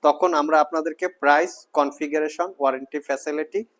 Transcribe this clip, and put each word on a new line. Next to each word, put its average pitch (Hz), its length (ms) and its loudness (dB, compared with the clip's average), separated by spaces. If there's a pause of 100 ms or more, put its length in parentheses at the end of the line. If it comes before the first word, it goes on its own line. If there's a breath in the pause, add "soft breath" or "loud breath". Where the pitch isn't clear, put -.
তখন 147 240 4 (120)
আমরা 156 240 2
আপনাদেরকে 160 400 -4 (160)
প্রাইস, 151 300 4 (260)
কনফিগারেশন, 151 720 -2 (100)
ওয়ারেন্টি 135 480 -2
ফ্যাসিলিটি 151 540 -4 (180)